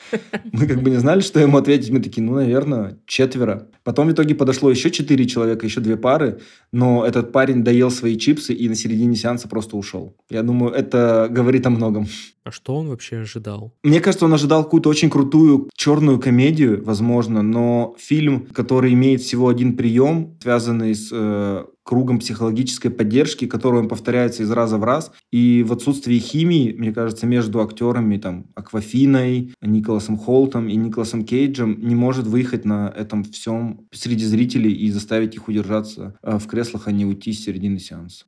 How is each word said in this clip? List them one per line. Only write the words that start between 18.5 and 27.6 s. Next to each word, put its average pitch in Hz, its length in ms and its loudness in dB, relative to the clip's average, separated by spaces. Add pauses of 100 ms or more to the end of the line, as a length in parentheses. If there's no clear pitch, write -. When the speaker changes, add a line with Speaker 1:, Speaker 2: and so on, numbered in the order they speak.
Speaker 1:
который 127 420 2
имеет 131 280 4
всего 123 260 0
один 120 280 2
прием, 135 640 0
связанный 117 540 0
с, - 160 -10
э, 101 520 -4 (200)
кругом 123 340 0
психологической 113 720 -4
поддержки, 117 560 0
который 123 320 0
он 110 100 0
повторяется 120 540 -2
из 107 80 -2
раза 113 260 0
в 101 60 -2
раз. 127 300 -2 (180)
И 120 320 4
в 113 100 0
отсутствии 120 460 0
химии, 151 540 0
мне 110 200 -4
кажется, 113 340 -4
между 117 340 0